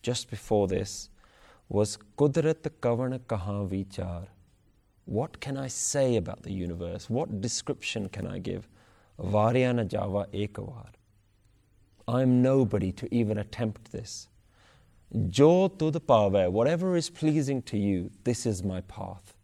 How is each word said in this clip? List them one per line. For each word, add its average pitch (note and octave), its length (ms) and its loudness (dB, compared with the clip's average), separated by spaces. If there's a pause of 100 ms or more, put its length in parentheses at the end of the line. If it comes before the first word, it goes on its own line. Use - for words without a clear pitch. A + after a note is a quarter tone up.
just - 260 -4
before G#2 380 0
this, F#2+ 440 -6 (580)
was, G#2 280 0 (200)
"Kudrat D3+ 460 2 (180)
kavan B2 400 0
kaha G2+ 480 -4
vichar." F2+ 580 -6 (800)
What D#3 340 -4
can C#3 180 -6
I C3+ 120 -6
say B2+ 480 0
about - 260 -4
the G2+ 80 -12
universe? F2 580 -6
What A2+ 320 -2
description - 680 -6
can F#2+ 180 -8
I F#2+ 140 -8
give? F#2 280 -8 (480)
"Varya A2+ 560 2
na A#2 120 0
java G2 480 -2
ekvar." G#2 600 -8 (1120)
I'm B2 340 4
nobody A2 480 4
to - 240 -8
even G#2+ 240 2
attempt G#2 540 -6
this. - 340 -12 (1000)
"Jo E3 400 6
tud D#3 360 -2
pave," G2+ 460 6
whatever E3 460 2
is E3 140 -2
pleasing C#3 520 0
to - 160 -4
you, G2 320 0 (140)
this A#2+ 200 -2
is G2 200 -2
my F#2 160 -4
path. F#2 640 -14